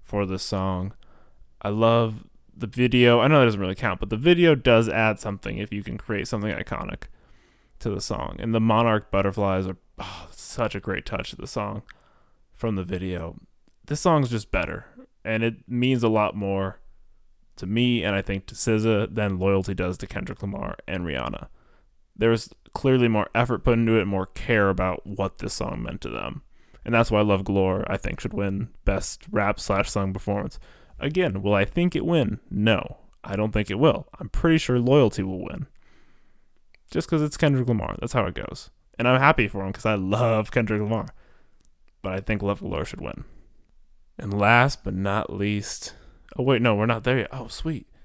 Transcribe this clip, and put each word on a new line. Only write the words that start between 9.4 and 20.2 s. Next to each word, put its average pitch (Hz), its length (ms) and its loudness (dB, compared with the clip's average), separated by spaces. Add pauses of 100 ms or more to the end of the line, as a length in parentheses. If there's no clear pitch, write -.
are, 92 80 -8 (240)
oh, - 320 -14
such - 420 -6
a 98 60 -6
great - 260 -6
touch - 240 -8
to - 60 -14
the - 100 -12
song 104 360 -8 (720)
from 113 220 -4
the 95 80 -2
video. 87 560 -8 (480)
This 147 140 -4
song's 151 280 4
just 113 220 -4
better, 82 360 -4 (380)
and 110 200 -2
it 113 240 -4
means 123 340 0
a 117 60 4
lot 107 260 2
more 98 460 -4 (720)
to - 120 -12
me, 117 360 2
and 98 140 0
I 98 60 -2
think 98 240 -6
to - 80 -16
S - 100 -8
Z 110 260 2
A, 107 160 2
than 101 320 -2
Loyalty 95 360 0
does 90 240 -4
to - 100 -12
Kendrick - 340 -10